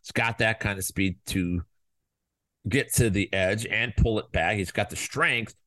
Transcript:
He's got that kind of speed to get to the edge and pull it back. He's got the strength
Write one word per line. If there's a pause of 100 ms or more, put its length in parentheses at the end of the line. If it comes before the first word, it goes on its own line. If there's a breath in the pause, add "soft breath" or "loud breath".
He's
got
that
kind
of
speed
to (1040)
get
to
the
edge
and
pull
it
back.
He's
got
the
strength (120)